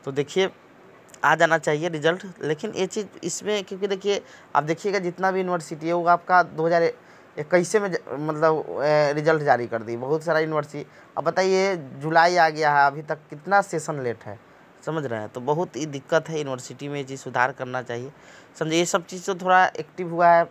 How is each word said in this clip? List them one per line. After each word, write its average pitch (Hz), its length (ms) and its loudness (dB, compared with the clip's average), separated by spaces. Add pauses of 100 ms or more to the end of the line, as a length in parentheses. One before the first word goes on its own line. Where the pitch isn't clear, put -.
तो 147 80 -6
देखिए 147 360 0 (720)
आ 143 120 6
जाना 160 240 4
चाहिए 156 300 0
रिजल्ट। 165 360 -2 (160)
लेकिन 156 320 -4
ये 185 140 -2
चीज़ 196 200 -8 (160)
इसमें, 202 400 -4
क्योंकि 190 240 -6
देखिए 196 340 -2 (340)
आप 147 100 4
देखिएगा 185 360 -2
जितना 180 300 -2
भी 185 80 -2
यूनिवर्सिटी 170 480 -4
है 170 60 0
वो 175 160 0
आपका 175 340 4
दो 160 220 -4
हज़ार 170 260 2 (460)
इक्कीस 175 380 0
में 202 160 0
ज-, 165 60 -4 (140)
मतलब, 151 720 0
ए, 147 320 2
रिजल्ट 151 300 2
जारी 123 240 2
कर 113 140 -4
दी 113 160 -8
बहुत 143 260 -2
सारा 160 160 2
यूनिवर्सिटी। 151 460 -4 (320)
अब 147 60 -4
बताइए 190 520 0 (240)
जुलाई 165 360 4
आ 165 140 6
गया 156 220 0
है, 143 160 6
अभी 143 140 -2
तक 151 180 -6 (100)
कितना 180 340 0
सेशन 156 380 -6
लेट 117 220 -6
है, 101 140 -14 (460)
समझ 156 220 -4
रहे 117 140 -4
हैं। 107 100 -8
तो 127 120 -12
बहुत 147 340 -2
ही 143 120 -6
दिक्कत 151 420 -2
है, 160 80 -6
यूनिवर्सिटी 135 500 -8
में 143 80 -8
ये 143 80 -6
चीज़ 135 180 -12
सुधार 127 300 0
करना 127 300 -8
चाहिए, 120 300 -10 (460)
समझे। 156 180 -2
ये 170 100 4
सब 170 200 -2
चीज़ 185 200 -14
तो 196 100 -2
थोड़ा 185 340 4
एक्टिव 170 400 -10
हुआ 170 200 4
है 170 220 8